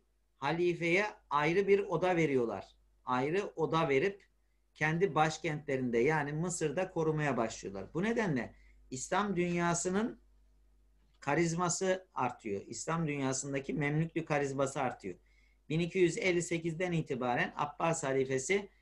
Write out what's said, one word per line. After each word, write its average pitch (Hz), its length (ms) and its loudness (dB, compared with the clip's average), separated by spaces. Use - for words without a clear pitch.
halifeye 170 640 2
ayrı 165 380 2
bir 196 120 6
oda 180 360 0
veriyorlar. 123 600 0
Ayrı 147 500 0
oda 160 340 2
verip 170 380 2
kendi 160 420 0
başkentlerinde 147 840 0
yani 147 360 2
Mısır'da 160 580 -2
korumaya 151 460 0
başlıyorlar. 101 560 -6
Bu 170 100 -2
nedenle 202 500 0
İslam 185 460 -2
dünyasının 175 840 0
karizması 175 920 0
artıyor. 117 540 -4
İslam 165 400 -4
dünyasındaki 135 640 -2
Memlüklü 156 520 0
karizması 139 560 -2
artıyor. 104 340 -6
Bin 156 100 0
iki 175 200 0
yüz 165 180 4
elli 175 240 2
sekizden 170 500 -2
itibaren 139 640 0
Abbas - 480 -2
halifesi 135 640 0